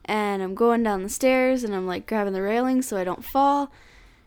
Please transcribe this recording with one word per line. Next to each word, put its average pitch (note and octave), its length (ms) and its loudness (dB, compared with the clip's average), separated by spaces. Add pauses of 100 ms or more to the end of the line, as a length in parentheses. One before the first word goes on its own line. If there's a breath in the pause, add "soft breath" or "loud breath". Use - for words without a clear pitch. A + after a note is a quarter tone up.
And G#3 380 -2
I'm F#3+ 140 -6
going A#3 260 4
down G3 220 0
the G3+ 40 -8
stairs C4 540 2
and G#3 120 -4
I'm, F#3 120 -4
like, F#3 220 -6
grabbing G#3 240 -2
the F#3+ 100 -4
railing B3+ 400 0
so A3 160 -6
I F#3 60 -2
don't F#3 200 -6
fall. C#4 480 2 (540 soft breath)